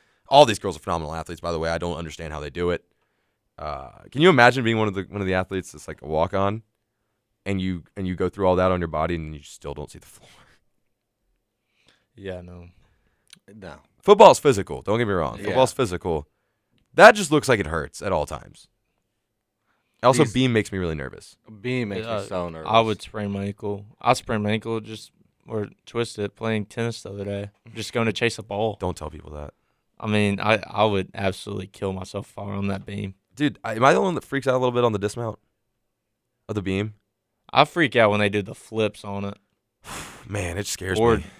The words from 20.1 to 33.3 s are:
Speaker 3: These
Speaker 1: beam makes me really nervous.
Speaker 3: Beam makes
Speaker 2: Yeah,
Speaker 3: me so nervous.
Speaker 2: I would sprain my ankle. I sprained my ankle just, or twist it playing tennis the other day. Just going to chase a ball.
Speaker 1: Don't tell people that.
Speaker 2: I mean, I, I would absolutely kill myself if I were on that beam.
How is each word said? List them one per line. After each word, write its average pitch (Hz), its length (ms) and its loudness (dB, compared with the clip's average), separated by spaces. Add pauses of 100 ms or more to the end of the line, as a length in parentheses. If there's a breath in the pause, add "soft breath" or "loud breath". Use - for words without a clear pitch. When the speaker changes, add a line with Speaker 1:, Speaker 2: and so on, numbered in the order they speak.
Speaker 3:
These 110 100 -2
Speaker 1:
beam 127 200 2
makes 107 180 2
me 98 60 -4
really 85 180 -2
nervous. 65 400 -12 (260)
Speaker 3:
Beam 123 280 -4
makes 107 160 -6
Speaker 2:
Yeah, 110 160 -6
Speaker 3:
me 101 60 -10
so 90 220 -4
nervous. 80 200 -10
Speaker 2:
I 110 100 6
would 110 220 0
sprain 104 300 -8
my 98 140 -4
ankle. 101 400 -8 (160)
I 123 120 4
sprained 110 300 -4
my 104 80 0
ankle 110 280 -4
just, 110 320 -16 (340)
or 107 220 -6 (180)
twist 117 340 -6
it 101 160 -6
playing 110 300 -4
tennis 117 380 -6
the - 60 -12
other 101 160 -10
day. 101 240 -8 (260)
Just 113 180 -10
going 117 120 0
to 107 80 0
chase 117 260 -2
a 95 40 -10
ball. 104 360 -4
Speaker 1:
Don't 92 160 -4
tell 76 140 -10
people 78 220 -18
that. 73 220 -14 (460)
Speaker 2:
I 110 80 -8
mean, 104 320 2
I, 104 280 2
I 104 180 2
would 98 280 0
absolutely 98 540 -6
kill 98 240 -6
myself 95 380 -10
if - 100 -20
I 101 40 -10
were 101 100 -10
on 98 160 -4
that 98 160 -6
beam. 101 300 -10 (200)